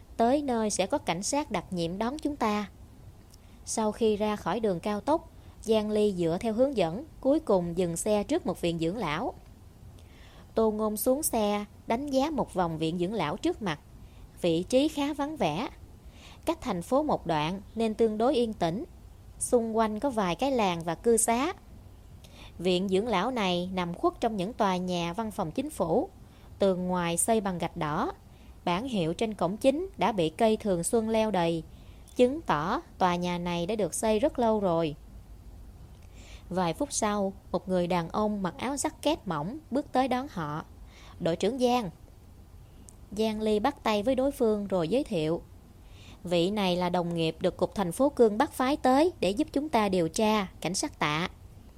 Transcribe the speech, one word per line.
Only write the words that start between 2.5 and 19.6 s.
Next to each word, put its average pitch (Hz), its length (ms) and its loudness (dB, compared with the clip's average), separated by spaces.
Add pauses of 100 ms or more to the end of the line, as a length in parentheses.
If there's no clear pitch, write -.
Sau 214 260 0
khi 214 240 2
ra 208 200 0
khỏi 202 240 -4
đường 196 200 0
cao 208 220 -4
tốc, 311 280 0 (320)
Giang 214 300 2
Ly 208 260 4
dựa 170 220 2
theo 226 140 -2
hướng 254 240 2
dẫn, 185 280 0 (160)
cuối 285 180 4
cùng 175 380 2
dừng 170 200 0
xe 208 260 2
trước 285 220 -2
một - 160 -4
viện 170 180 0
dưỡng 165 180 0
lão. 196 360 -2 (1200)
Tô 220 160 4
Ngôn 214 260 -2
xuống 262 260 0
xe, 208 420 0 (220)
đánh 262 200 -2
giá 269 220 2
một 254 240 -2
vòng 170 240 0
viện 160 220 -2
dưỡng 175 140 -2
lão 175 240 -2
trước 339 240 -2
mặt. 165 180 -4 (640)
Vị 170 220 2
trí 262 240 2
khá 294 260 -4
vắng 294 240 -6
vẻ. 196 320 -2 (760)
Cách 330 160 -2
thành 185 200 -4
phố 269 220 2
một 226 240 0
đoạn 165 340 0 (140)
nên 220 180 0
tương 214 240 2
đối 247 180 2
yên 233 180 2
tĩnh. 214 300 0 (560)
Xung 226 380 2